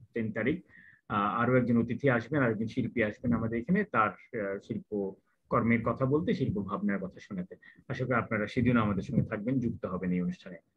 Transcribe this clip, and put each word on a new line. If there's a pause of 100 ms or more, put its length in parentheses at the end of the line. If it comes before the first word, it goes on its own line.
(140)
তিন
তারিখ, (440)
আহ,
আরো
একজন
অতিথি
আসবেন,
আরো
একজন
শিল্পী
আসবেন
আমাদের
এখানে,
তার,
আহ,
শিল্প (360)
কর্মের
কথা
বলতে,
শিল্প
ভাবনার
কথা
শোনাতে। (320)
আশা
করি
আপনারা
সেদিনও
আমাদের
সঙ্গে
থাকবেন,
যুক্ত
হবেন
এই
অনুষ্ঠানে। (200)